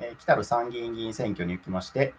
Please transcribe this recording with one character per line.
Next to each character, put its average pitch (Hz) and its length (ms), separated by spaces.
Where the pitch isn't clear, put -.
え - 140
ー、 - 20
来 - 80
た 160 100
る 107 80
参 120 260
議 120 120
院 117 140
議 113 100
員 110 100
選 110 160
挙 90 160
に 87 80
お 92 40
き - 120
ま 92 100
し - 100
て、 135 280